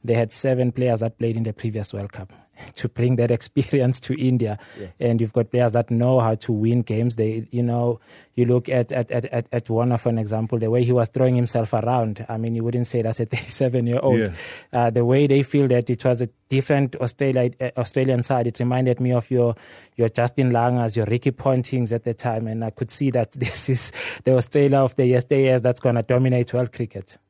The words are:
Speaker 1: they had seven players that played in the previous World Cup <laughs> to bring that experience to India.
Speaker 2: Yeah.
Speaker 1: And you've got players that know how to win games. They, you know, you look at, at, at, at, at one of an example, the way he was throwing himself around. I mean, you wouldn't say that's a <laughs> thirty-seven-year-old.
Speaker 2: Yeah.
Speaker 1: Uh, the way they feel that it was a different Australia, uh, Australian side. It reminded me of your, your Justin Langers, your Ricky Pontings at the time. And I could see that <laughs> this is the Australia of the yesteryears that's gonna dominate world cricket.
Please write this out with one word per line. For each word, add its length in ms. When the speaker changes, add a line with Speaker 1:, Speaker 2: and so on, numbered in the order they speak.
Speaker 1:
they 100
had 180
seven 400
players 260
that 180
played 200
in 80
the 80
previous 420
World 160
Cup 220
<laughs> 200
to 140
bring 260
that 160
experience 680
to 200
India. 380
Speaker 2:
Yeah. 120
Speaker 1:
And 220
you've 120
got 200
players 220
that 180
know 260
how 160
to 180
win 300
games. 320
They, 380
you 100
know, 380
you 120
look 220
at, 220
at, 220
at, 140
at, 260
at 180
one 220
of 140
an 120
example, 400
the 140
way 100
he 80
was 180
throwing 280
himself 360
around. 560
I 80
mean, 200
you 80
wouldn't 240
say 140
that's 180
a 60
<laughs> 0
thirty-seven-year-old. 920
Speaker 2:
Yeah. 140
Speaker 1:
Uh, 180
the 140
way 240
they 160
feel 240
that 200
it 160
was 160
a 80
different 480
Australia, 640
uh, 160
Australian 480
side. 240
It 100
reminded 400
me 140
of 180
your, 240
your 140
Justin 420
Langers, 460
your 100
Ricky 240
Pontings 640
at 100
the 100
time. 360
And 160
I 60
could 200
see 220
that 200
<laughs> 60
this 300
is 240
the 120
Australia 420
of 180
the 80
yesteryears 580
that's 160
gonna 240
dominate 500
world 200
cricket. 460